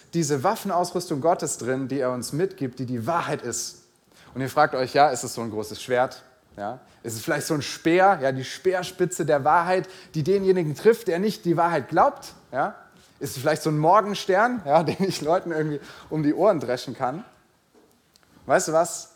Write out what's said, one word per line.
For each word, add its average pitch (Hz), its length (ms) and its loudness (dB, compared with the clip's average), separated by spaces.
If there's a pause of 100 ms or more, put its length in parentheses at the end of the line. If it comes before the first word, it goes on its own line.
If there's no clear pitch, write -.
(140)
diese 147 300 0
Waffenausrüstung 175 760 -2
Gottes 170 360 0
drin, 131 300 -4
die 135 120 -4
er 127 120 0
uns 123 220 -6
mitgibt, 147 440 -4
die 131 80 -6
die 117 220 -6
Wahrheit 151 340 -2
ist. - 420 -8 (520)
Und 127 60 -6
ihr 131 80 -4
fragt 151 260 2
euch, 127 180 -2
ja, 143 160 6
ist 127 140 -4
es 123 100 -8
so 120 80 -6
ein 113 80 -6
großes 107 320 -8
Schwert? 127 420 -2 (340)
Ja? 104 240 -8 (220)
Ist 110 120 -8
es 110 60 -10
vielleicht 151 260 -4
so 165 60 -2
ein 143 80 0
Speer? 180 600 4
Ja, 131 120 2
die 131 100 -6
Speerspitze 180 840 -2
der 147 200 2
Wahrheit, 175 420 2 (260)
die 156 100 -2
denjenigen 185 520 2
trifft, 226 320 2
der 175 120 0
nicht 208 260 -2
die 175 100 2
Wahrheit 165 320 2
glaubt? 240 460 2 (180)
Ja? 156 240 -2 (440)
Ist - 180 -8
es 123 40 -8
vielleicht 156 220 0
so 160 60 0
ein 151 80 2
Morgenstern, 202 880 2
ja, 156 180 4
<laughs> - 0 -
den 151 240 -2
ich - 140 -4
Leuten 170 300 0
irgendwie 156 280 -2 (300)
um 156 120 -2
die 147 120 2
Ohren 180 260 4
dreschen 123 360 -6
kann? 139 280 -4 (1200)
Weißt 151 220 2
du 156 60 -2
was? 170 420 -2